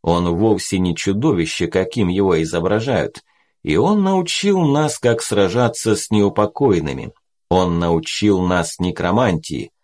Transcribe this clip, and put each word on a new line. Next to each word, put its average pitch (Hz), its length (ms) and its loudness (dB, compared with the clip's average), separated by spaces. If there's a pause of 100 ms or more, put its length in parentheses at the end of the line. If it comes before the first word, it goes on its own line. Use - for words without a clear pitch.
Он 85 340 0
вовсе 101 420 0
не 90 160 0
чудовище, 98 720 0
каким 92 420 0
его 90 340 2
изображают, 90 800 -2 (380)
и 76 140 -2
он 196 260 2
научил 190 580 0
нас, 151 380 0
как 117 240 0
сражаться 110 720 0
с - 140 -8
неупокоенными. 98 1000 0 (360)
Он 87 300 2
научил 87 640 0
нас 87 360 -2
некромантии 87 920 -2 (140)